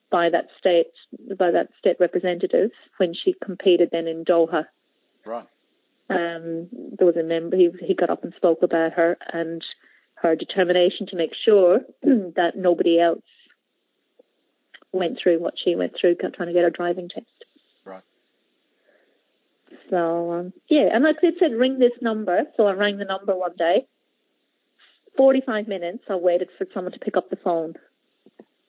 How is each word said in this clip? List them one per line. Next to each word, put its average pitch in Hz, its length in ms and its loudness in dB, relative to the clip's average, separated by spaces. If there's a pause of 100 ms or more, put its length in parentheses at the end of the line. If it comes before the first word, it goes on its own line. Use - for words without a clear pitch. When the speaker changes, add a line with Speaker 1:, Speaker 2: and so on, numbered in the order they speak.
Speaker 1:
by 170 200 2
that 170 200 -2 (100)
state, 175 320 2 (460)
by 175 140 2
that 175 180 0 (100)
state 185 200 2
representative 175 720 0 (260)
when 170 160 0
she 180 280 -2
competed 175 500 2
then 165 160 -4
in 165 180 -8
Doha. 165 420 2 (560)
Speaker 2:
Right. 113 240 -10 (640)
Speaker 1:
Um, 170 580 -4 (300)
there 180 100 6
was 165 80 4
a 170 80 -2
member, 165 320 -4
he, 175 140 6 (120)
he 196 120 -2
got 170 160 0
up 165 160 -4
and 175 100 -12
spoke 170 280 2
about 165 300 0
her 170 240 2 (140)
and 165 320 -8 (520)
her 165 200 0
determination 175 720 0
to - 80 -14
make 165 180 -4
sure 196 460 4 (120)
<clears throat> - 120 -20
that 190 540 0
nobody 170 420 2
else 170 240 2 (1700)
went 180 300 -4
through 170 180 2
what 170 180 -6
she 170 180 -2
went 175 240 -4
through, 175 160 2
got, - 180 -8
trying 170 140 -8
to 170 60 -8
get 175 100 2
her 170 60 2
driving 175 400 -6
test. - 180 -16 (560)
Speaker 2:
Right. 95 200 -20 (1900)
Speaker 1:
So, 170 420 -2
um, 180 220 -8 (160)
yeah, 285 240 4
and 247 100 2
like 311 180 2
I 339 180 2
said, 311 140 2
"Ring 262 260 0
this 240 120 6 (100)
number." 220 420 -2 (120)
So 220 100 4
I 196 80 2
rang 202 240 -2
the 202 80 -8
number 196 300 -4
one 180 220 -6
day. 175 300 0 (1300)
Forty-five 262 500 2
minutes, 185 420 -8
I 196 60 -2
waited 180 320 2 (100)
for 190 160 -4
someone 185 200 -8
to - 60 -20
pick - 180 -6
up - 120 -6
the 196 60 -6
phone. 165 380 -4 (960)